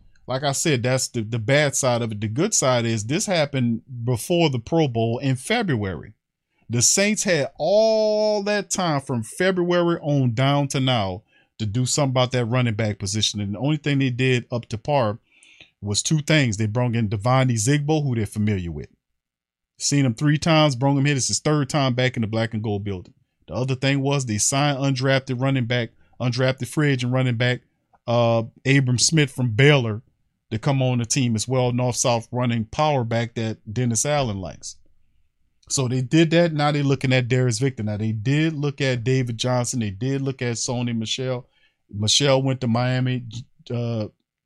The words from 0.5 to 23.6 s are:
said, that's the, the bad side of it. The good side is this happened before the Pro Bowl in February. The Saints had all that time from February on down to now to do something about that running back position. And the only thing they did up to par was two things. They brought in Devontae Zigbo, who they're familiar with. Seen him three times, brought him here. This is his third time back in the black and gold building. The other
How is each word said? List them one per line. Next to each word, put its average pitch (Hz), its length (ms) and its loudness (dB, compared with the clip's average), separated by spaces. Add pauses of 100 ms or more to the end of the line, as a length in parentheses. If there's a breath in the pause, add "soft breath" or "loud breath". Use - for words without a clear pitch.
said, 131 300 0
that's 127 260 0
the, 120 120 -6
the 113 180 -4
bad 139 380 2
side 120 240 0
of 113 100 -4
it. 104 120 -8
The 113 60 -2
good 156 260 -2
side 123 320 2
is 113 180 -2
this 139 220 -2
happened 135 560 0 (200)
before 156 460 0
the 127 100 -2
Pro 160 300 0
Bowl 117 300 -2
in 135 180 -2
February. 117 800 -4 (560)
The 120 100 0
Saints 202 440 2
had 160 340 0
all 214 840 2
that 202 260 -2
time 160 320 0
from 120 220 -4
February 175 760 0
on 139 320 2
down 139 360 2
to 143 120 -2
now 110 420 -2 (360 soft breath)
to 110 80 -4
do 120 180 0
something 131 280 0
about 127 200 2
that 123 140 0
running 120 280 0
back 107 240 -2
position. 104 420 -2
And 101 160 -4
the - 20 -8
only 147 180 0
thing 147 220 -2
they 135 100 2
did 127 420 0
up 120 200 -4
to 110 80 -6
par 117 400 0 (640 soft breath)
was 101 200 -2
two 156 180 0
things. 143 360 2
They 110 100 0
brought 117 300 -2
in 110 140 0
Devontae 123 480 2
Zigbo, 147 440 2
who 135 120 0
they're 113 100 0
familiar 98 480 -2
with. 73 160 -10 (920)
Seen 143 280 2
him 120 80 0
three 147 240 2
times, 156 380 2
brought 139 200 2
him 135 80 2
here. 147 100 2
This 127 100 -2
is - 40 -2
his - 120 -4
third 151 280 0
time 135 260 0
back 127 220 0
in 127 40 -2
the 107 80 -2
black 113 260 -2
and 107 80 -4
gold 101 220 -4
building. 95 300 -10 (340)
The 80 60 -10
other 127 200 -2